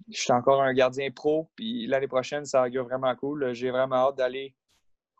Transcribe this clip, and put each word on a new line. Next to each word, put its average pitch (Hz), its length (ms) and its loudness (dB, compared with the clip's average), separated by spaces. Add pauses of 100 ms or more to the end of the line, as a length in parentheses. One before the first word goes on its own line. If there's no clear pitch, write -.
je 110 100 -10
suis - 140 2
encore 135 280 4
un 131 120 2
gardien 131 380 2
pro, 156 440 -2
puis 113 320 -6
l'année 135 200 0
prochaine, 131 380 -4
ça 131 180 2
augure 123 220 -2
vraiment 127 300 -2
cool. 139 380 -4
J'ai 123 180 -4
vraiment 131 380 2
hâte 139 60 -4
d'aller 131 400 -4 (640)